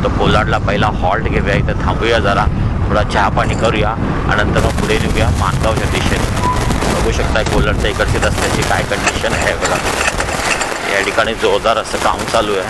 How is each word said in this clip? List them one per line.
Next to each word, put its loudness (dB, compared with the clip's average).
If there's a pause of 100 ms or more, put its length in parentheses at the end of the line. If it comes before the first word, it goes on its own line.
तर 0
कोलाडला 2
पहिला 0
हॉल्ट 0
घेऊया, 0
इथं 0
थांबूया 0
जरा, 2 (440)
थोडा 2
चहा 0
पाणी 0
करूया 0 (400)
आणि 2
नंतर 2
मग 2
पुढे 0
निघूया 2 (100)
माणगावच्या 0
दिशेने. 0 (680)
बघू 0
शकता 0
कोलाडच्या 0
इकडची 0
रस्त्याची 0
काय 0
कंडिशन -2
आहे 0
बघा. -2 (1200)
या 0
ठिकाणी 0
जोरदार 2
असं -4
काम 0 (140)
चालू 2
आहे 0